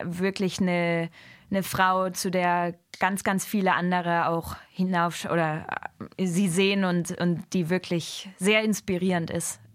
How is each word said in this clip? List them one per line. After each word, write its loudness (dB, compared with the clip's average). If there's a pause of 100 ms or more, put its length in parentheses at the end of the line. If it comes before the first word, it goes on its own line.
wirklich -2
eine, 2 (400)
eine 0
Frau, 2
zu -4
der 2 (240)
ganz, 0
ganz 0
viele 2
andere 0
auch -2 (160)
hinauf- -2
oder, 0 (500)
äh, 0
sie 2
sehen 2
und, 0
und 0
die 0
wirklich -2
sehr 4
inspirierend 0
ist. -6 (160)